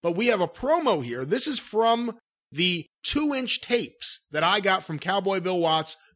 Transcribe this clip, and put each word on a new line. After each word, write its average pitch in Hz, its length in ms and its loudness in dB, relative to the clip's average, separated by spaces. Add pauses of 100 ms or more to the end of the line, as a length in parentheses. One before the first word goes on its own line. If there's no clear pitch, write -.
But 165 140 0
we 233 120 2
have 214 140 2
a 165 60 2
promo 254 560 0
here. 120 220 -6
This 226 200 0
is 269 140 -2
from 226 580 0 (340)
the 170 360 -2 (160)
two-inch 277 580 -2
tapes - 580 -4 (120)
that 151 120 0
I 190 160 4
got 190 240 2
from 156 140 -6
Cowboy 190 440 0
Bill 185 180 0
Watts 160 360 0 (200)